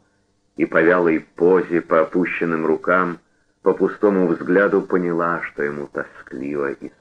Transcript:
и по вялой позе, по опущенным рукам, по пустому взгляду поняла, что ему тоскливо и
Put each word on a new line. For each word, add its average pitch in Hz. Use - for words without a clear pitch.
и 82
по 85
вялой 85
позе, 87
по 82
опущенным 82
рукам, 87
по 95
пустому 95
взгляду 92
поняла, 85
что -
ему 73
тоскливо 69
и 64